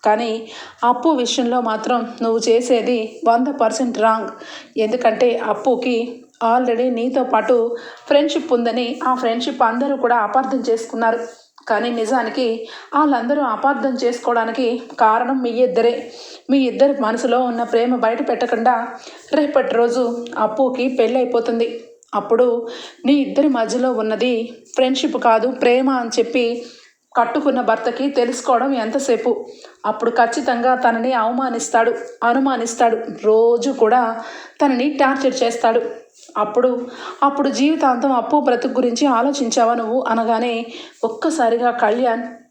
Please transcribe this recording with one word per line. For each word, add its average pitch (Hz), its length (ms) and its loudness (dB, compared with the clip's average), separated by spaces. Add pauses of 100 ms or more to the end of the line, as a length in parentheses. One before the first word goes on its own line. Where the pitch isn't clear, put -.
కానీ 220 420 0 (360)
అప్పు 247 260 2
విషయంలో 247 520 0
మాత్రం 226 600 -2
నువ్వు 226 280 0
చేసేది 233 760 0
వంద 240 200 4
పర్సెంట్ 240 500 -2
రాంగ్. 220 320 2 (480)
ఎందుకంటే 226 600 2
అప్పుకి 240 840 -2 (340)
already 247 380 0
నీతో 254 300 0
పాటు 233 540 2 (300)
ఫ్రెండ్‌షిప్ 294 460 2
ఉందని, 233 540 -2
ఆ 254 80 2
ఫ్రెండ్‌షిప్ 247 480 -2
అందరూ 247 320 0
కూడా 240 200 2
అపార్థం 233 540 0
చేసుకున్నారు. 226 500 0 (480)
కానీ 233 220 0
నిజానికి 226 760 -2 (280)
వాళ్ళందరూ 285 460 2
అపార్థం 262 540 0
చేసుకోవడానికి 233 840 -2 (180)
కారణం 240 420 2
మీ 240 80 -2
ఇద్దరే. 233 640 0 (360)
మీ 269 100 4
ఇద్దరి 269 420 2
మనసులో 233 420 0
ఉన్న 240 200 -2
ప్రేమ 233 320 2
బయట 240 340 0
పెట్టకుండా 233 580 0 (460)
రేపటి 285 400 2
రోజు 240 520 0 (120)
అప్పుకి 247 500 0 (120)
పెళ్ళి 240 200 2
అయిపోతుంది. 233 640 -2 (320)
అప్పుడు 233 520 0 (380)
నీ 269 80 4
ఇద్దరి 277 340 2
మధ్యలో 247 440 0
ఉన్నది 220 600 -2 (200)
ఫ్రెండ్‌షిప్ 262 440 0
కాదు, 226 300 2
ప్రేమ 254 420 2
అని 247 200 -2 (100)
చెప్పి 233 460 -2 (520)
కట్టుకున్న 247 440 0
భర్తకి 226 480 -2
తెలుసుకోవడం 247 640 0
ఎంతసేపు? 240 760 -2 (360)
అప్పుడు 220 240 -2
ఖచ్చితంగా 240 680 2
తనని 240 380 0
అవమానిస్తాడు, 233 800 0 (300)
అనుమానిస్తాడు, 233 720 2 (260)
రోజు 233 480 4
కూడా 226 520 2 (420)
తనని 262 240 2
టార్చర్ 269 540 0
చేస్తాడు. 233 380 2 (560)
అప్పుడు, 240 500 0 (360)
అప్పుడు 277 260 2
జీవితాంతం 269 600 2
అప్పు 254 280 2
బ్రతుకు 247 340 0
గురించి 247 340 0
ఆలోచించావా 240 680 2
నువ్వు? 233 340 -2
అనగానే 226 580 -2 (380)
ఒక్కసారిగా 240 680 0
కళ్యాణ్ 240 520 0 (280)